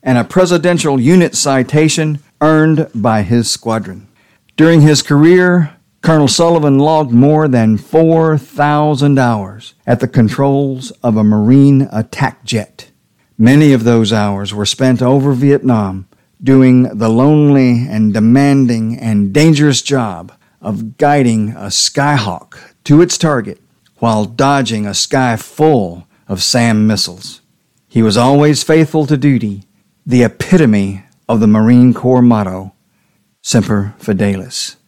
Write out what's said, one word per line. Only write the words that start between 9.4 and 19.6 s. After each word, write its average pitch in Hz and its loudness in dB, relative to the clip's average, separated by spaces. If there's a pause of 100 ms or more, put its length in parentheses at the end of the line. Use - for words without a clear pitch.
at 120 0
the 131 -6
controls 135 -2 (100)
of 117 -2
a 107 0
Marine 131 2
attack - -6
jet. - -10 (460)
Many 143 4
of 120 2
those 113 2
hours 101 -4
were 104 -6
spent 127 -2
over 135 0
Vietnam, 123 -2 (360)
doing 131 4
the 110 -4
lonely 131 2
and 107 -2
demanding 120 0
and 104 -4
dangerous 147 2